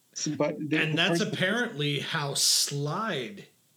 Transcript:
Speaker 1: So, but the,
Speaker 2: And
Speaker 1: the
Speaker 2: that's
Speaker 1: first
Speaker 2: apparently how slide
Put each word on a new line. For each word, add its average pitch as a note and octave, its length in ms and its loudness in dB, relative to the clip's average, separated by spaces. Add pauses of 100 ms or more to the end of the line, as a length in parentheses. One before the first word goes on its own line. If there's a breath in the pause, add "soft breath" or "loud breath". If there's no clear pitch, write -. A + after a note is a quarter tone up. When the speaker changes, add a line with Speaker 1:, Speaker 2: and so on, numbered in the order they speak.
(120)
Speaker 1:
So, - 240 -2
but D3 220 0
the, D3+ 180 0
Speaker 2:
And D#3 160 2
Speaker 1:
the D#3 40 0
Speaker 2:
that's F3+ 240 4
Speaker 1:
first - 120 -2
Speaker 2:
apparently F3+ 680 0
how D3 340 -2
slide C#3+ 1120 0 (300)